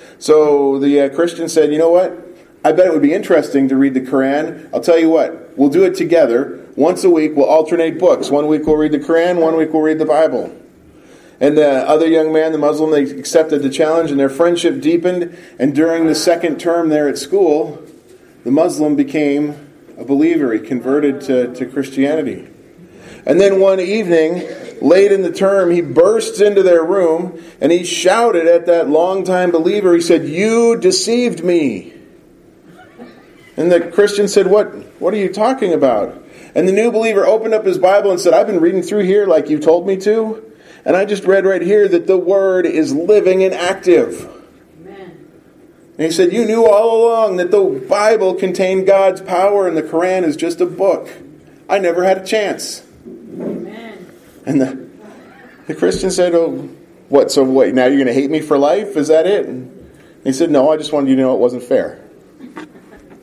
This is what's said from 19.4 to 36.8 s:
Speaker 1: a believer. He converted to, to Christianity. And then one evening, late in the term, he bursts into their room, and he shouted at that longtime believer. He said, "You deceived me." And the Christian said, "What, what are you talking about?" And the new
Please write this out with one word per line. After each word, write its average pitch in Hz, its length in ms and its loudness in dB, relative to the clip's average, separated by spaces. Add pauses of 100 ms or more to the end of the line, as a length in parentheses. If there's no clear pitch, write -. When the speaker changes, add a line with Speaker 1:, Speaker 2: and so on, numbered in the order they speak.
Speaker 1:
a - 80 -18
believer. 139 480 0
He 110 60 -2
converted 135 640 -2
to, 123 320 -2
to 131 120 -8
Christianity. 135 800 -4 (800)
And 165 140 2
then 196 200 4
one 190 200 2
evening, 180 600 0 (380)
late 190 320 4
in 190 100 0
the 170 100 -4
term, 190 380 0
he 170 120 0
bursts 175 580 0
into 202 220 4
their 170 220 4
room, 180 580 -2 (180)
and 147 100 0
he 170 140 0
shouted 185 640 0
at 170 200 2
that 170 220 2
longtime 180 640 0
believer. 175 440 0
He 170 60 2
said, 156 280 0
"You 226 480 0
deceived 202 680 -2
me." 147 480 -2 (1600)
And 165 160 0
the 170 80 4
Christian 202 480 0
said, 196 180 2
"What, 202 220 2 (320)
what 180 120 -2
are 214 60 -4
you 185 140 -4
talking 214 400 -2
about?" 127 500 -2 (320)
And 175 140 0
the 190 40 0
new 220 200 0